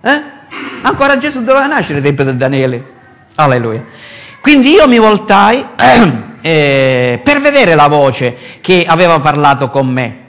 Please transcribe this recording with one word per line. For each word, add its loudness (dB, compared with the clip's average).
Eh? -2
Ancora 0
Gesù -6
doveva 0
nascere -4
nel -4
tempo 0
di -2
Daniele. -4
Alleluia. 0
"Quindi 2
io 4
mi 2
voltai, 2
<clears throat> 0
eh, 0
per 0
vedere 2
la 4
voce 0
che 0
aveva 2
parlato 0
con -2
me. -6